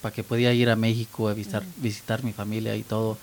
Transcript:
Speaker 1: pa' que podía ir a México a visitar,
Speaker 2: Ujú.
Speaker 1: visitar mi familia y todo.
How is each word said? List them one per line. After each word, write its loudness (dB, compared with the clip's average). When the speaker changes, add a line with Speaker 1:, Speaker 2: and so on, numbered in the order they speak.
Speaker 1:
pa' -4
que -6
podía 4
ir 6
a 4
México 2
a 0
visitar, -4
Speaker 2:
Ujú. -8
Speaker 1:
visitar -2
mi -4
familia -4
y -4
todo. -2